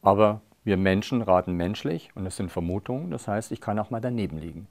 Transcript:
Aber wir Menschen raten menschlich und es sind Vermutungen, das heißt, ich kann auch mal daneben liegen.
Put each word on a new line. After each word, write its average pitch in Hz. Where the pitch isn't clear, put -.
Aber 104
wir 101
Menschen 98
raten 90
menschlich 107
und 98
es 92
sind 95
Vermutungen, 104
das -
heißt, 107
ich 117
kann 104
auch 104
mal 113
daneben 110
liegen. 82